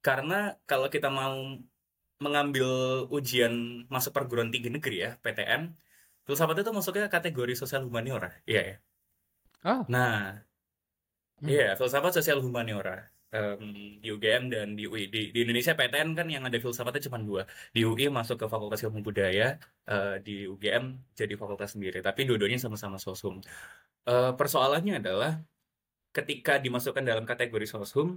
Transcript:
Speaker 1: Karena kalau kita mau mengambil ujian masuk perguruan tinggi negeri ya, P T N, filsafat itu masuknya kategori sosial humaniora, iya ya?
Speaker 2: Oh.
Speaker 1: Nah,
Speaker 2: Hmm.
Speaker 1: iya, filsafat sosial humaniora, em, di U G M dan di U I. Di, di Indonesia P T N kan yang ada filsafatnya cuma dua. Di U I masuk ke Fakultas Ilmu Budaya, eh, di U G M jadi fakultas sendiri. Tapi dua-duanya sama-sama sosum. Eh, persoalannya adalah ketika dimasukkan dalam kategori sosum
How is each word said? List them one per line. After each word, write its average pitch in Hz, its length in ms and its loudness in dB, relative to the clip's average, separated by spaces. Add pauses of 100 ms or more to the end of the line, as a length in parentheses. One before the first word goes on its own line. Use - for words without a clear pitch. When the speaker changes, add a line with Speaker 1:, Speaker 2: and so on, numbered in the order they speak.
Speaker 1:
Karena 165 540 0 (140)
kalau 135 200 2
kita 139 240 0
mau 135 200 -2 (840)
mengambil 143 520 2 (440)
ujian 120 800 2
masuk 131 220 0
perguruan 120 340 0
tinggi 120 240 -4
negeri 135 320 -2
ya, 120 60 -4 (100)
P - 40 -10 (120)
T - 80 -4
N, 160 320 0 (480)
filsafat 160 400 2
itu 226 80 0
masuknya 196 400 0
kategori 139 400 0
sosial 131 320 -4
humaniora, 113 480 -4 (160)
iya 107 200 4
ya? 95 60 -12 (920)
Speaker 2:
Oh. 240 200 2
Speaker 1:
Nah, 107 560 0 (960)
Speaker 2:
Hmm. 143 160 -6
Speaker 1:
iya, 107 240 4
filsafat 143 400 2
sosial 147 240 2
humaniora, 110 640 -4 (240)
em, 104 320 -2 (400)
di 110 80 -8
U 104 80 -4
G 104 80 -2 (160)
M - 80 -6
dan 107 240 -4
di 107 160 -8
U 110 80 -6
I. 101 160 -2
Di, 107 220 -2
di 117 100 2
Indonesia 120 320 2
P 143 40 2 (100)
T - 100 -2
N 156 160 2
kan 170 80 -2
yang 143 240 -6
ada 120 80 0
filsafatnya 123 480 -2
cuma 123 160 -6
dua. 98 220 -2 (320)
Di 113 100 6
U 113 160 2
I 143 80 4
masuk 120 320 -2
ke 113 80 -2
Fakultas 107 360 -4
Ilmu 107 200 -4
Budaya, 101 560 2 (240)
eh, 101 300 0 (100)
di 101 240 -8
U 98 80 -10
G 104 160 0
M 123 120 2 (280)
jadi 104 240 -4
fakultas 101 400 -8
sendiri. 95 240 -6
Tapi 101 240 0
dua-duanya 113 320 2
sama-sama 107 400 -6
sosum. 95 400 -6 (720)
Eh, 123 300 4
persoalannya 143 640 4
adalah 101 300 0 (840)
ketika 143 400 2
dimasukkan 123 480 0
dalam 113 240 2
kategori 113 400 -2
sosum 123 480 0